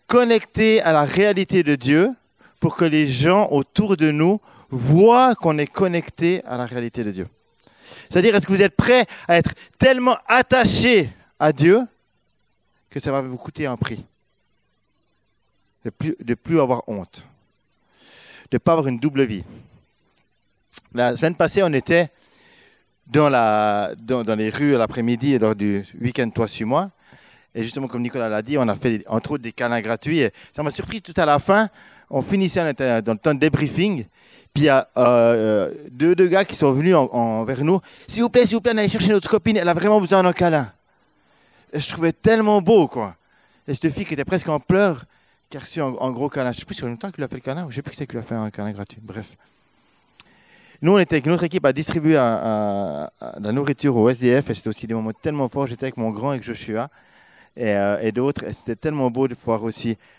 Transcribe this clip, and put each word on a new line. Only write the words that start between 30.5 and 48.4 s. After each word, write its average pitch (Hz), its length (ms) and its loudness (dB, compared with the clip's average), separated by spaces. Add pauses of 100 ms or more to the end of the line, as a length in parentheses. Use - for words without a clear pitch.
ça 147 80 -8
m'a 147 80 -4
surpris 208 300 -10
tout 165 160 -20
à 170 80 2
la 147 120 4
fin. 202 320 2 (400)
On 139 120 -2
finissait, 190 400 0
on 165 60 0
était 127 340 0
dans 110 100 -2
le 107 60 -2
temps 151 160 0
de 135 60 -2
débriefing. 156 680 0 (480)
Puis 139 100 0
il - 20 4
y 147 40 6
a, 135 260 4
euh, 117 800 2 (160)
deux, 156 260 2
deux 180 120 4
gars 190 180 2
qui - 100 -12
sont 139 160 2
venus 160 240 2
en, 143 160 4
en, 113 320 -2
vers 127 220 -4
nous. « 180 160 0 (260)
S'il 226 160 -2
vous 240 60 0
plaît, 240 160 4
s'il 202 100 0
vous 214 60 0
plaît, 233 100 0
allez 214 160 0
chercher 190 220 0
notre 202 200 0
copine. 214 280 2
Elle 175 100 0
a 175 60 2
vraiment 208 260 4
besoin 190 240 2
d'un 180 80 4
câlin. » 156 400 0 (1040)
Et 156 80 -6
je - 80 -8
trouvais 165 240 -2
tellement 214 480 2
beau, 175 260 4
quoi. 104 300 -8 (500)
Et 143 80 -6
cette 156 180 -2
fille 196 120 -8
qui - 80 -8
était 139 100 -6
presque 180 240 -4
en 151 140 -2
pleurs, 185 420 0 (460)
qui 147 80 -16
a - 20 -12
reçu - 220 -10
un, 131 180 -4
un 131 120 -2
gros 127 180 -4
câlin. 127 240 -4
Je - 40 -12
ne - 40 -18
sais - 40 -20
plus - 100 -14
si - 60 -14
c'est 135 60 -8
longtemps 120 240 -10
qu'il 143 140 -10
a - 20 -10
fait - 80 -12
le 127 60 -12
câlin, 156 240 -8
ou 139 60 -14
je - 20 -14
ne - 20 -10
sais - 60 -10
plus - 100 -14
qui - 60 -18
c'est 143 100 -10
qui - 60 -16
lui 120 60 -8
a 110 40 -12
fait 117 120 -10
un 107 140 -6